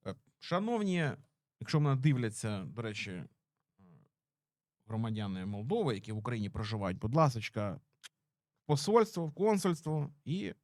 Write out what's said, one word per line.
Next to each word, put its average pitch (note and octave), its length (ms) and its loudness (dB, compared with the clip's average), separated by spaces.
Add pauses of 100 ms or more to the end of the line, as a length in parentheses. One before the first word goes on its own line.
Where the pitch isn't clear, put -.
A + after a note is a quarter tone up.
Е, G2 100 -6 (240)
шановні, F#3+ 720 0 (480)
якщо - 200 2
мене C#3 220 4
дивляться, A2+ 640 2
до G#2+ 160 -8
речі, G#2 420 -6 (1600)
громадяни G#2+ 580 -4
Молдови, B2 480 0
які G2+ 180 -6
в G#2+ 60 -4
Україні G#2+ 320 -4
проживають, G#2 500 -4
будь A#2 160 -2
ласочка, A#2 640 2 (840)
в - 20 -20
посольство, G3 600 2
в D3 80 -6
консульство E3+ 800 0 (120)
і F3+ 280 -4 (100)